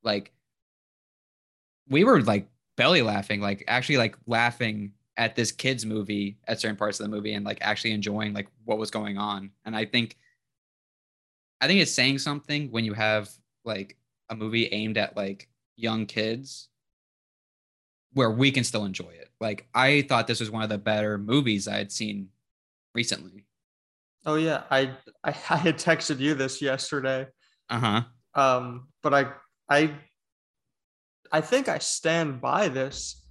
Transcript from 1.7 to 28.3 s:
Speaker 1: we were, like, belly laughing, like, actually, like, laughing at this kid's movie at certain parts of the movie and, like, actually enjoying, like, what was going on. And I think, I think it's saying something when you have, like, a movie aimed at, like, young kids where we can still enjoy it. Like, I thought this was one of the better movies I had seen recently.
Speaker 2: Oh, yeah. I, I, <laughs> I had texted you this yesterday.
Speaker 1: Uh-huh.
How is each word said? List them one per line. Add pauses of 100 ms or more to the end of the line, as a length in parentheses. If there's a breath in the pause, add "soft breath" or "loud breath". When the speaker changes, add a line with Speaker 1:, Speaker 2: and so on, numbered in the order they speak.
Speaker 1:
we
were,
like, (280)
belly
laughing,
like,
actually,
like, (100)
laughing (240)
at
this
kid's
movie
at
certain
parts
of
the
movie
and,
like,
actually
enjoying,
like, (160)
what
was
going
on. (140)
And
I
think, (1400)
I
think
it's
saying
something
when
you
have, (360)
like, (320)
a
movie
aimed
at,
like, (280)
young
kids (1400)
where
we
can
still
enjoy
it. (120)
Like,
I
thought
this
was
one
of
the
better
movies
I
had
seen (640)
recently. (800)
Speaker 2:
Oh,
yeah.
I, (300)
I,
<laughs>
I
had
texted
you
this
yesterday. (420)
Speaker 1:
Uh-huh. (320)